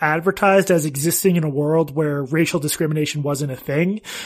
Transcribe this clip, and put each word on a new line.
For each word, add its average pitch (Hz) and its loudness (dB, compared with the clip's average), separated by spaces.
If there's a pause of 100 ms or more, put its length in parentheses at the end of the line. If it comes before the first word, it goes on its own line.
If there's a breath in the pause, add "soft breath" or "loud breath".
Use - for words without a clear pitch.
advertised 190 2
as 165 2
existing 160 0
in 165 0
a 151 -2
world 147 0
where 147 -2
racial 143 0
discrimination 151 -2
wasn't 143 -2
a 127 -8
thing. 175 -2 (260 loud breath)